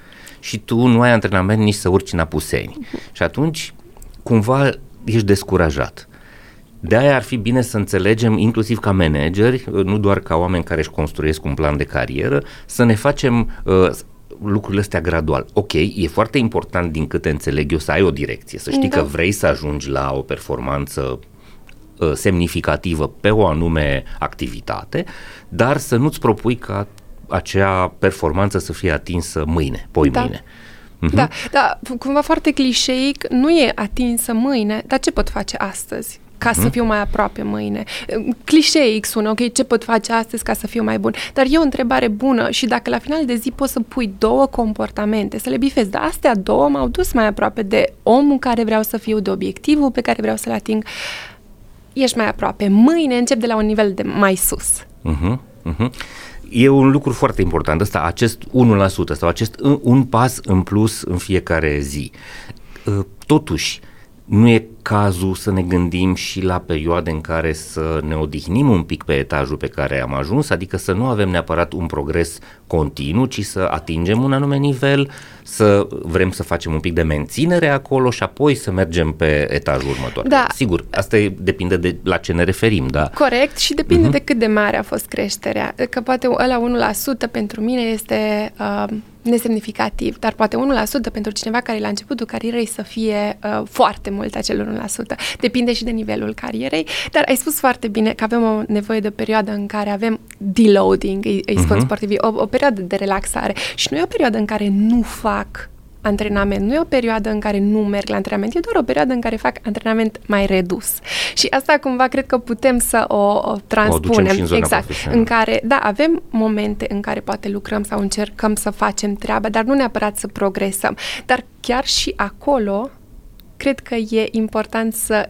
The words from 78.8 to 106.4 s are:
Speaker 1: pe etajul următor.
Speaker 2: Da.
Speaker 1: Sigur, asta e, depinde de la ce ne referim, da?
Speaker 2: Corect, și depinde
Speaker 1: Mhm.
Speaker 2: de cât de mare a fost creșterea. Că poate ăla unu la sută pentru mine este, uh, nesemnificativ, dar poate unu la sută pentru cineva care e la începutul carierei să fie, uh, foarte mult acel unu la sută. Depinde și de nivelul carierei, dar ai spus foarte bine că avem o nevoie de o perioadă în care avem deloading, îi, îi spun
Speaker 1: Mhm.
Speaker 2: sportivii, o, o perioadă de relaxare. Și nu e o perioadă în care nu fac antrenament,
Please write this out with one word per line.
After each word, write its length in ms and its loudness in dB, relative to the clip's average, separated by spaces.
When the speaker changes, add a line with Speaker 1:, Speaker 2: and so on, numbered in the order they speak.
Speaker 1:
pe 420 2
etajul 360 0
următor. 380 -4
Speaker 2:
Da. 260 4
Speaker 1:
Sigur, 360 0
asta 280 0
e, 100 4
depinde 380 0
de 260 0
la 140 0
ce 160 -4
ne 120 2
referim, 420 2
da? 280 0
Speaker 2:
Corect, 440 2
și 160 -2
depinde 280 4
Speaker 1:
Mhm. 100 6
Speaker 2:
de 60 2
cât 200 0
de 80 2
mare 320 2
a 40 -2
fost 240 -6
creșterea. 680 -4
Că 100 -4
poate 280 -2
ăla 200 2
unu 180 0
la 160 0
sută 340 -4
pentru 340 -6
mine 200 0
este, 800 -2
uh, 240 -2
nesemnificativ, 960 -2
dar 140 -2
poate 240 0
unu 160 0
la 120 0
sută 260 -4
pentru 220 -6
cineva 280 -4
care 180 -4
e 20 -4
la 80 -4
începutul 380 -6
carierei 400 -4
să 160 -10
fie, 640 -2
uh, 260 -4
foarte 400 0
mult 240 -6
acel 260 -4
unu 160 -6
la 100 -8
sută. 280 -6
Depinde 320 0
și 120 -4
de 60 -4
nivelul 440 -4
carierei, 520 -4
dar 160 4
ai 80 4
spus 220 -4
foarte 300 0
bine 240 0
că 120 -4
avem 180 0
o 240 0
nevoie 340 -2
de 80 -4
o 20 -2
perioadă 420 -2
în 140 -6
care 240 -4
avem 300 -2
deloading, 840 4
îi, 220 0
îi 120 -2
spun 180 2
Speaker 1:
Mhm. 80 4
Speaker 2:
sportivii, 360 -2
o, 140 2
o 120 0
perioadă 340 0
de 160 -4
relaxare. 580 -2
Și 160 -4
nu 80 -2
e 40 0
o 40 0
perioadă 320 0
în 60 0
care 240 -2
nu 340 4
fac 680 -6
antrenament, 640 0